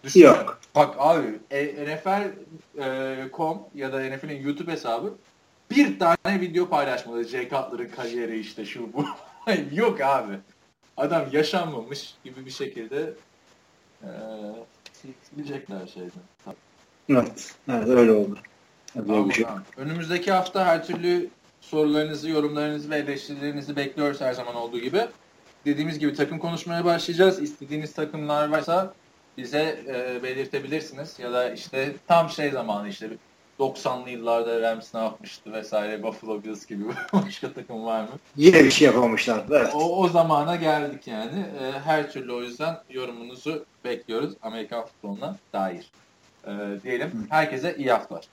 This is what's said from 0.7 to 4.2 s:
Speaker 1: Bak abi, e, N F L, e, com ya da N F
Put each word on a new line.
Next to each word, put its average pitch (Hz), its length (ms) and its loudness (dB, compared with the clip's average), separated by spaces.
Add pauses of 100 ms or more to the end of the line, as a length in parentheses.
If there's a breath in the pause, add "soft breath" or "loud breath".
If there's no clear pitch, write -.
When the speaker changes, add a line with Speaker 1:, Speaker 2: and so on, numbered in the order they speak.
Speaker 1:
Bak 143 240 4
abi, 147 280 4 (240)
e, 143 360 -4
N 156 100 -6
F 190 140 -4
L, 202 220 0 (500)
e, 135 500 -6
com 160 260 -2 (160)
ya 135 180 -6
da 135 80 -2
N 135 180 -6
F 156 100 -12